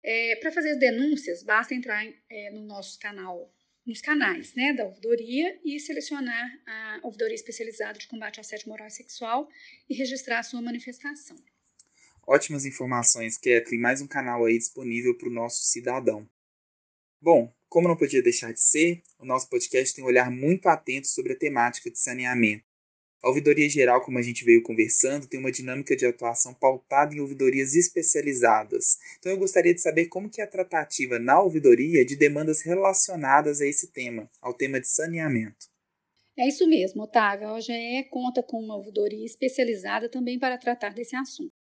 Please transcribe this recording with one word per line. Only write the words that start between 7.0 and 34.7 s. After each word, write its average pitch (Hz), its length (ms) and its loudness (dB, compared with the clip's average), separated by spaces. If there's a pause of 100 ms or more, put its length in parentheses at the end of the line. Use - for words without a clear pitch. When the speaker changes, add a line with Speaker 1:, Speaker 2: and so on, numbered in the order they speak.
Speaker 1:
ouvidoria 226 320 -6
especializada 214 640 -10
de - 100 -18
combate 214 300 -14
ao 220 40 -18
assédio 214 280 -14
moral 214 180 -16
e 208 40 -20
sexual 247 580 -6 (400)
e 269 60 -4
registrar 254 440 -4
a 233 40 -6
sua 240 180 -10
manifestação. 247 760 -12 (920)
Speaker 2:
Ótimas 139 400 2
informações, 123 720 -2
Kathleen. 117 440 2
Mais 127 180 2
um 143 80 -10
canal 123 380 -2
aí 113 120 4
disponível 120 600 -2
pro 120 140 -8
nosso 117 320 -6
cidadão. 120 680 -2 (880)
Bom, 147 320 4 (160)
como 170 220 4
não 165 80 2
podia 135 240 2
deixar 117 320 0
de - 80 -6
ser, 170 400 4 (180)
o 127 60 -20
nosso 131 240 -2
podcast 131 440 0
tem 135 100 -12
um 131 40 -2
olhar 123 240 4
muito 151 360 2
atento 139 400 0
sobre - 260 -4
a 131 40 -4
temática 120 520 -2
de - 100 -12
saneamento. 123 680 0 (580)
A 131 60 4
Ouvidoria 147 380 4
Geral, 127 380 4
como 127 140 -4
a - 20 0
gente 120 240 -6
veio 117 160 10
conversando, 117 680 0
tem 135 120 -10
uma 131 120 -4
dinâmica 131 440 -4
de 131 100 -2
atuação 120 480 -2
pautada 139 640 0
em 147 40 -8
ouvidorias 135 540 0
especializadas. 135 1300 2 (180)
Então, 180 140 -6
eu 196 80 -2
gostaria 175 340 4
de 175 80 0
saber 165 240 2
como 196 240 -10
que - 100 -12
é 214 40 -4
a 202 40 -6
tratativa 151 680 -4
na 131 240 4
ouvidoria 143 640 6
de 135 100 -8
demandas 151 460 2
relacionadas 160 960 2
a 143 60 2
esse - 260 -2
tema, 120 380 -10 (100)
ao 123 140 -8
tema 135 260 -2